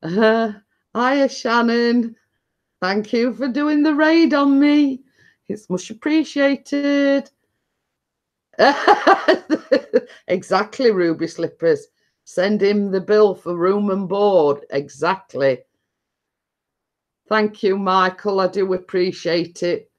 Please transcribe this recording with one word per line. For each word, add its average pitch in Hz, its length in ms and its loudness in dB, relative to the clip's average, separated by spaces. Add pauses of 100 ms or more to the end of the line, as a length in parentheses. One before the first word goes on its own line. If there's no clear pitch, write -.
Uh, 220 520 0 (420)
hiya, 269 320 0
Shannon. 233 880 0 (640)
Thank 196 300 -4
you 240 220 0
for 269 140 -6
doing 294 360 0
the 311 100 2
raid 311 400 2
on 277 260 2
me. 294 420 2 (460)
It's 208 220 -12
much 180 200 -6
appreciated. 285 1500 -2
<laughs> - 40 -20 (3000)
Exactly, 202 640 -2
Ruby 170 360 0
Slippers. 160 600 -4 (360)
Send 202 380 -2
him 202 300 0
the 190 100 -2
bill 214 320 2
for 175 220 -8
room 196 340 0
and 190 180 -4
board. 180 600 2
Exactly. 139 920 -4 (1700)
Thank 214 360 -2
you, 196 160 0
Michael. 190 600 0
I 185 80 0
do 190 260 -2
appreciate 175 920 -4
it. 170 360 -6